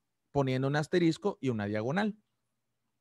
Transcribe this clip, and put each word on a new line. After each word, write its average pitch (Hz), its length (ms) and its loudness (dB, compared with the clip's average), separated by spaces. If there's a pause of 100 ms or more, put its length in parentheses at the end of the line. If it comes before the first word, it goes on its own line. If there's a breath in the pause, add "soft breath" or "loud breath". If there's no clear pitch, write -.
(300)
poniendo 135 380 0
un 147 80 0
asterisco 170 640 0
y 139 80 -2
una 107 180 -2
diagonal. 139 500 -2 (840)